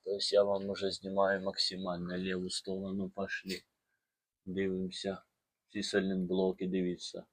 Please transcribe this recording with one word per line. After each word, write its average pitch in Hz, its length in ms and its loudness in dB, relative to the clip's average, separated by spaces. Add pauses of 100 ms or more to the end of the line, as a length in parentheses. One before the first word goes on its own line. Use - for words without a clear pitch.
Тобто 101 260 0
я 101 80 10
вам 98 260 2
уже 98 220 -2
знімаю 95 500 2
максимально 90 760 -2
ліву 92 320 -2
сторону, 95 600 -4
пошли. 95 520 -6 (840)
Дивимося. 92 720 -2 (520)
Всі 104 140 -6
салінблоки, 95 840 2
дивіться. 92 640 -2